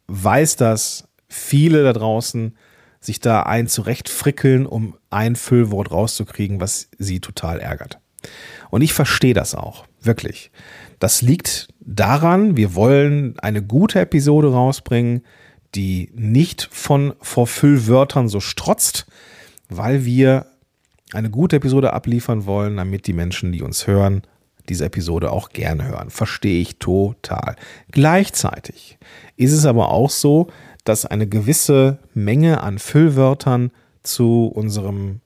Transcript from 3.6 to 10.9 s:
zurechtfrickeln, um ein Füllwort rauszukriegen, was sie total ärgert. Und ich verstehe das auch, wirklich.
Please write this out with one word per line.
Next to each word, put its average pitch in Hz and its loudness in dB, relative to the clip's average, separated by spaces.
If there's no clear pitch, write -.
zurechtfrickeln, 131 0
um 110 -6
ein 113 -2
Füllwort 104 0
rauszukriegen, 101 -4
was - -6
sie 95 -6
total - -10
ärgert. - -12
Und 120 2
ich 156 2
verstehe 127 2
das 92 -2
auch, - -14
wirklich. - -4